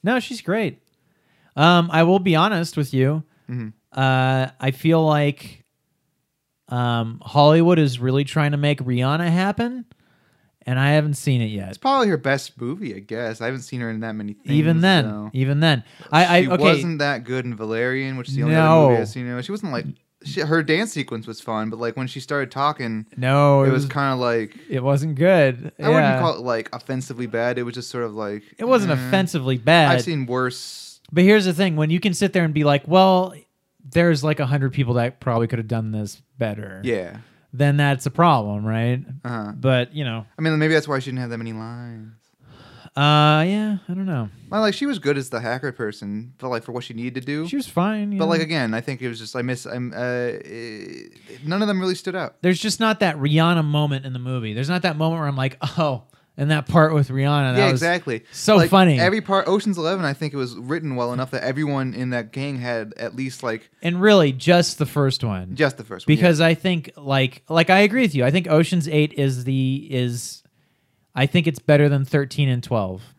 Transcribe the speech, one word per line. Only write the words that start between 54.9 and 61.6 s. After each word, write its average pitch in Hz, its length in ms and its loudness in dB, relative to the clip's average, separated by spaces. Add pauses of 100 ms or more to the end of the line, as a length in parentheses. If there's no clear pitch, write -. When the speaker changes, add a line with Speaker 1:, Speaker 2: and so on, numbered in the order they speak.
Speaker 1:
moment 160 240 0
where 147 80 -2
I'm 139 80 -4
like, 131 180 -2 (220)
"Oh," 143 260 -2 (320)
and 143 160 -2
that 151 160 0
part 160 260 6
with 143 140 4
Rihanna, 135 460 0
that - 60 2
Speaker 2:
Yeah, - 120 4
Speaker 1:
was 131 100 0
Speaker 2:
exactly. 170 520 -2
Speaker 1:
so 214 240 4
Speaker 2:
Like, 170 120 6
Speaker 1:
funny. 180 300 6
Speaker 2:
every 190 220 2
part, 196 260 0
Ocean's 196 300 0
Eleven, 175 260 -2
I 139 100 -2
think 147 200 -6
it 143 40 -6
was 123 200 -6
written 135 400 -6
well 120 160 -2
enough 127 180 -6
that 131 120 -6
everyone 135 500 -4